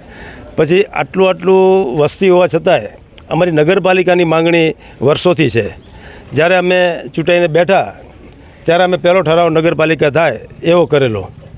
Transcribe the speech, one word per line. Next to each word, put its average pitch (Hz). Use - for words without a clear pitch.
પછી 160
આટલું 185
આટલું 190
વસ્તી 151
હોવા 180
છતાંય 160
અમારી 175
નગરપાલિકાની 180
માંગણી 165
વર્ષોથી 147
છે. 101
જ્યારે 165
અમે 180
ચૂંટાઈને 175
બેઠા 156
ત્યારે 175
અમે 180
પહેલો 175
ઠરાવ 165
નગરપાલિકા 156
થાય 135
એવો 170
કરેલો. 123